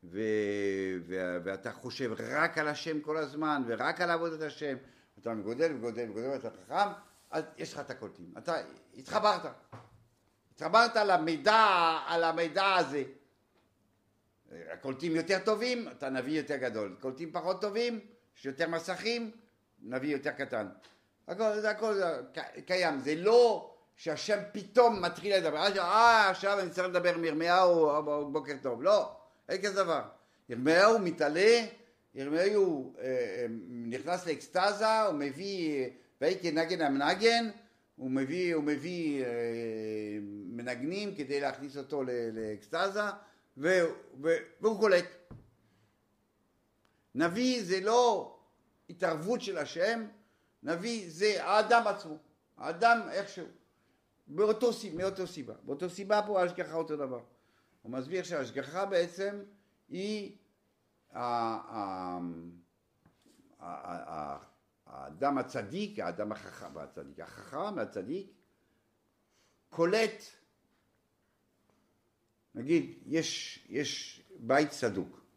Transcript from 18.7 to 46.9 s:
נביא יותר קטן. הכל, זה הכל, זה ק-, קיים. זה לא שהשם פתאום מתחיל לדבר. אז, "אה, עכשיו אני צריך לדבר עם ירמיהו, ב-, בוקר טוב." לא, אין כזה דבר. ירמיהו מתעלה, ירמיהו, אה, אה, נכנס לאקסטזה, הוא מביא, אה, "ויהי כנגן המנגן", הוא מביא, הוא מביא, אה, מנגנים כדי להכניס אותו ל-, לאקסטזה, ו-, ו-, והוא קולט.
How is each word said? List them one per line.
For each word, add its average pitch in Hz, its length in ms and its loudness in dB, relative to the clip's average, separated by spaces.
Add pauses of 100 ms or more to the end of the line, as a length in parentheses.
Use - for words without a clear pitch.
נביא 131 300 -4
יותר 139 180 -2
קטן. 120 360 -4 (600)
הכל, 208 320 -2
זה 214 100 0
הכל, 214 240 -2
זה 196 120 2 (280)
ק-, - 320 -10
קיים. 175 340 2
זה 139 160 0
לא 220 580 6 (220)
שהשם 165 420 -2 (140)
פתאום 214 540 4
מתחיל 185 300 0
לדבר. 160 220 2
אז, 190 200 2
"אה, 214 520 8
עכשיו 196 300 0
אני 185 100 -2
צריך 185 180 -2
לדבר 175 280 2
עם 165 100 -2
ירמיהו, 165 800 6
ב-, 147 280 -2
בוקר 143 280 -4
טוב." 131 220 -4
לא, 196 280 4 (380)
אין 185 120 -2
כזה 196 220 0
דבר. 160 180 0 (480)
ירמיהו 165 500 6
מתעלה, 175 680 4 (500)
ירמיהו, 165 840 0
אה, - 40 -8
אה, 120 420 -2 (240)
נכנס 127 580 -6
לאקסטזה, 202 720 2
הוא 202 120 2
מביא, 151 680 -2
אה, 123 40 -4 (340)
"ויהי 180 180 2
כנגן 165 420 0
המנגן", 190 680 2 (460)
הוא 131 160 -8
מביא, 160 440 0
הוא 151 80 0
מביא, 147 600 -2
אה, 123 40 -4 (1160)
מנגנים 123 680 -6
כדי 143 260 -4
להכניס 135 360 -6
אותו 143 260 -6
ל-, 127 60 -6 (240)
לאקסטזה, 165 720 -4 (540)
ו-, 175 240 4 (400)
ו-, 160 160 4 (240)
והוא 208 180 2
קולט. 185 260 6 (2000)